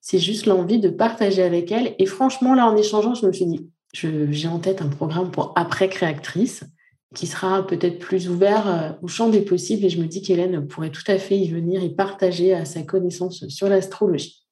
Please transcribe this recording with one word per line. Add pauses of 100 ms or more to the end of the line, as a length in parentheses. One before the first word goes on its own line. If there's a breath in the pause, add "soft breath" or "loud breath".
C'est
juste
l'envie
de
partager
avec
elle.
Et
franchement,
là,
en
échangeant,
je
me
suis
dit, (240)
je,
j'ai
en
tête
un
programme
pour
après
créatrice (500)
qui
sera
peut-être
plus
ouvert,
euh, (120)
au
champ
des
possibles.
Et
je
me
dis
qu'Hélène
pourrait
tout
à
fait
y
venir
et
partager,
euh,
sa
connaissance
sur
l'astrologie. (120)